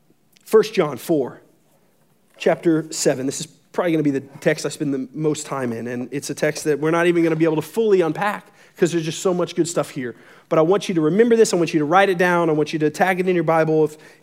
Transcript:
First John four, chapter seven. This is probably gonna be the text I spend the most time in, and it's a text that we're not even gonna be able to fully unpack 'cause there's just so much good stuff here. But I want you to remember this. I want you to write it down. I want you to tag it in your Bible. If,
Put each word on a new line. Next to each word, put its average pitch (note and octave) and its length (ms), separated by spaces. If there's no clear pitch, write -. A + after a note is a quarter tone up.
First G#3+ 280
John D3+ 240
four, C#3 460
chapter D#3+ 520
seven. C3 360
This C3+ 140
is E3 60
probably - 460
gonna D#3 100
be D3 80
the C3+ 100
text - 440
I D3 60
spend C#3+ 240
the C3 180
most D3+ 340
time C3 260
in, A2+ 140
and B2 240
it's D3 200
a C#3+ 40
text D3+ 300
that D3+ 140
we're D#3 120
not E3+ 160
even F3 160
gonna D#3+ 140
be D#3+ 80
able D#3 120
to D3+ 60
fully G#3+ 380
unpack E3+ 500
'cause E3 160
there's E3 120
just D#3 160
so F#3 140
much F3 200
good E3 140
stuff D#3 220
here. B2 240
But D#3+ 100
I D#3 40
want F#3 260
you G3 60
to E3 60
remember G#3 360
this. A3+ 160
I F#3 40
want E3 160
you E3 60
to D3+ 60
write F#3 240
it F#3 100
down. F3 320
I - 20
want D3+ 200
you E3 80
to D3+ 100
tag F3+ 300
it F#3 80
in F#3 60
your E3+ 100
Bible. D#3 400
If, D3+ 120